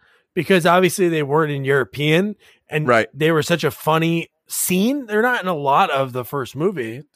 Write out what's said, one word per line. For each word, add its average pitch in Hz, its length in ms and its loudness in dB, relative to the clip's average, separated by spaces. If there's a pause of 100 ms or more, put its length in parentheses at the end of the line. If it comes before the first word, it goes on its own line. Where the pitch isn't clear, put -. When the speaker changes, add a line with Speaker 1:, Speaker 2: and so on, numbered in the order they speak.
(360)
Speaker 1:
because 175 300 2
obviously 180 440 4
they 160 140 0
weren't 147 280 0
in 139 140 -4
European, 151 720 0 (340)
and 151 180 -2
Speaker 2:
Right. 113 260 4
Speaker 1:
they 156 180 0
were 156 120 2
such 165 200 -2
a 147 80 0
funny 160 580 -2 (180)
scene. 233 600 -2
They're 214 160 -2
not 247 180 0
in 185 60 -6
a 180 80 -2
lot 147 340 2
of 135 240 -2
the 123 120 -6
first 135 300 -8
movie. 135 460 -6 (140)